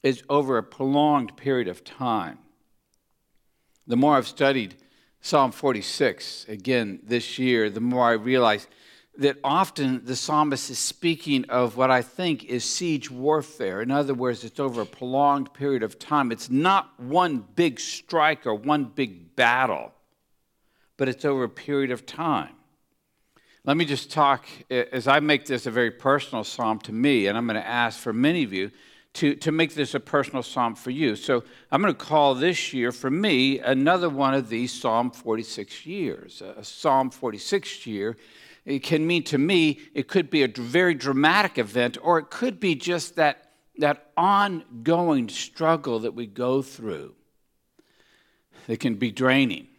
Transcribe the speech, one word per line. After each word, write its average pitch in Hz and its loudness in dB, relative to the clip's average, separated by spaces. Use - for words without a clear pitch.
It's 131 0
over 139 2
a 110 0
prolonged 139 0
period 127 -2
of - -12
time. 110 -4
The 120 0
more 143 6
I've 120 0
studied 135 0
Psalm 135 4
forty-six - -2
again 107 -2
this 117 -4
year, 120 2
the 104 -6
more 123 2
I 117 6
realize 113 4
that 139 2
often 139 0
the 127 -4
psalmist 151 0
is 123 -8
speaking 151 -2
of 120 2
what 131 4
I 127 6
think 165 -6
is 120 -4
siege 156 -4
warfare. 127 -2
In 120 -2
other 139 0
words, 123 -2
it's - -12
over 123 -2
a 101 -2
prolonged 139 0
period 135 -2
of 104 -8
time. 139 0
It's 113 -8
not 170 2
one 139 0
big 165 2
strike - -2
or 110 0
one 139 0
big 101 -8
battle, 117 2
but 131 0
it's 127 -6
over 135 2
a 113 -2
period 139 -2
of 120 -8
time. 147 -4
Let 139 2
me 170 2
just 143 -4
talk, 143 2
as 127 -2
I 143 6
make 147 0
this 127 -4
a 123 -4
very 117 2
personal 135 -2
psalm 110 -2
to 107 -14
me, 117 2
and 101 0
I'm 120 -4
gonna 110 -2
ask 117 -2
for 117 -6
many 147 2
of 98 -6
you 95 -4
to, 147 0
to 156 -4
make 160 0
this 147 -4
a 139 -4
personal 135 -2
psalm 117 -2
for - -10
you. 127 0
So 123 0
I'm 135 2
gonna 196 2
call 147 2
this 156 -2
year, 123 0
for 131 -4
me, 135 2
another 156 2
one 135 0
of 135 0
these 117 -4
Psalm 120 -2
forty-six 110 -8
years, 160 -8
a 104 -16
Psalm 135 0
forty-six - -6
year. 110 -4
It 139 -4
can 156 2
mean 170 2
to 147 0
me, 160 4
it 143 -4
could 175 0
be 151 4
a 127 2
dr-, 117 -6
very 170 2
dramatic 147 2
event, 120 0
or 165 2
it 143 -8
could 233 -6
be 170 0
just 165 -4
that, - -2
that 147 0
ongoing 165 0
struggle 147 -2
that 117 -6
we 117 -10
go 123 0
through 104 -10
that 113 -4
can 113 -2
be 113 0
draining. 127 2